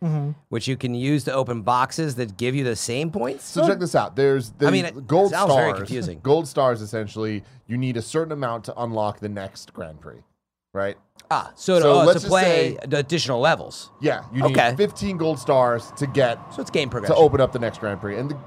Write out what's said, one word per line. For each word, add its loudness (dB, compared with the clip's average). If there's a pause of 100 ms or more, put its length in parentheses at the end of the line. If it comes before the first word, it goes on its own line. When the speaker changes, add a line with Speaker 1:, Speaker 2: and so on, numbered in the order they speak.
Speaker 1:
Mm-hmm. -2 (200)
Speaker 2:
which -6
you -2
can -4
use 0
to -4
open -2
boxes 0
that -6
give -2
you -2
the -2
same -4
points? -6
Speaker 3:
So 0
check 2
this 0
out. 0
There's 2
the 2
Speaker 2:
I 4
mean, 2
it -10
Speaker 3:
gold 4
Speaker 2:
sounds 2
very 4
Speaker 3:
stars. -4
Speaker 2:
confusing. -6
Speaker 3:
Gold 4
stars, 2
essentially, -6 (240)
you -6
need -2
a -4
certain -4
amount -6
to -10
unlock -4
the -8
next -12
Grand -14
Prix, -20 (540)
right? -4 (340)
Speaker 2:
Ah, -2
so 0
to, 6
Speaker 3:
So 8
Speaker 2:
oh, 8
Speaker 3:
let's 8
Speaker 2:
to 8
Speaker 3:
just -8
Speaker 2:
play 4
Speaker 3:
say -12
Speaker 2:
the -2
additional -2
levels. -2 (100)
Speaker 3:
Yeah, -2 (100)
you -2
need 4
Speaker 2:
Okay. 4
Speaker 3:
fifteen -2
gold -2
stars 2
to -2
get 2 (160)
Speaker 2:
So -10
it's -12
game 0
Speaker 3:
to -12
Speaker 2:
progression. 0
Speaker 3:
open 8
up 2
the -4
next -4
Grand -4
Prix, -6
and -6
th-, -10